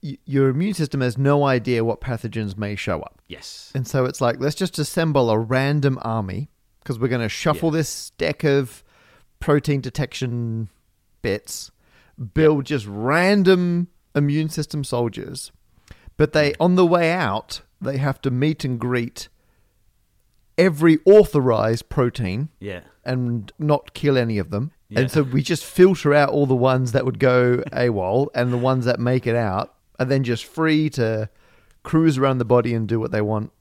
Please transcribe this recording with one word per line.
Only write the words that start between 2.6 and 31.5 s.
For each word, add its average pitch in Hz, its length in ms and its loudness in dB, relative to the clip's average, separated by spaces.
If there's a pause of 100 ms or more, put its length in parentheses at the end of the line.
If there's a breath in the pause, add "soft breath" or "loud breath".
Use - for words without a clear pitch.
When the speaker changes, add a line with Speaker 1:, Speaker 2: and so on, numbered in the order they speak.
Speaker 1:
show 85 240 -4
up. - 260 -16
Speaker 2:
Yes. - 480 -20
Speaker 1:
And 127 140 -4
so 131 160 0
it's 127 160 -6
like, 120 180 0
"Let's 143 160 -2
just - 240 -6
assemble 143 520 0
a 110 80 2
random 135 640 0
army 113 460 -6 (360)
'cause 117 140 -6
we're 120 100 -2
gonna 117 200 -2
shuffle 156 420 -2
Speaker 2:
Yeah. 156 80 -2
Speaker 1:
this - 400 -6
deck 160 260 -4
of 139 400 0 (560 soft breath)
protein 143 400 0
detection 120 880 -6 (540)
bits, - 500 -6 (600 soft breath)
build 151 360 4
Speaker 2:
Yeah. 151 60 -2
Speaker 1:
just 107 100 -6
random 175 1000 2 (260)
immune 147 360 0
system 151 340 -6
soldiers." - 680 -6 (680 soft breath)
But 151 180 0
they, 147 160 2
Speaker 2:
Yeah. - 100 -8
Speaker 1:
on 180 160 4
the 185 100 6
way 170 240 2
out, 131 520 -4 (180)
they 135 160 -6
have 135 260 -2
to 135 80 -2
meet 143 340 -2
and 127 140 -4
greet 120 500 -6 (1300)
every 165 480 4
authorized 127 840 4
protein 120 600 -2 (120)
Speaker 2:
Yeah. 95 200 -12 (240)
Speaker 1:
and 120 540 -4
not 147 360 -2
kill 143 220 0
any 113 220 0
of 82 120 -6
them. 113 200 -4 (180)
Speaker 2:
Yeah. 107 120 -2
Speaker 1:
And 131 100 0
so 156 140 0
we 131 180 -2
just 151 220 -4
filter 180 500 4
out 147 140 4
all 143 180 2
the 131 80 2
ones 127 380 2
that 123 120 2
would 123 140 -4
go 127 480 4
Speaker 2:
<laughs> - 60 -12
Speaker 1:
awol 120 640 0
and 123 180 0
the 123 60 0
ones 127 260 0
that 120 160 0
make 123 260 0
it 117 80 0
out 104 400 -2 (240)
are 127 80 0
then 135 160 0
just 117 220 -2
free 156 460 0
to 110 380 -2 (540 soft breath)